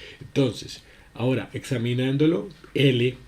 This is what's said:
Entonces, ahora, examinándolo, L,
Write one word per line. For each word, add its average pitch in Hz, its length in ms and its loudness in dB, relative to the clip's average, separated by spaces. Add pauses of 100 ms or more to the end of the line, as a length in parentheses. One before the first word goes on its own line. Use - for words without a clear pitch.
(220)
Entonces, - 640 -4 (300)
ahora, 120 400 -2
examinándolo, 135 960 0 (240)
L, 123 440 4 (100)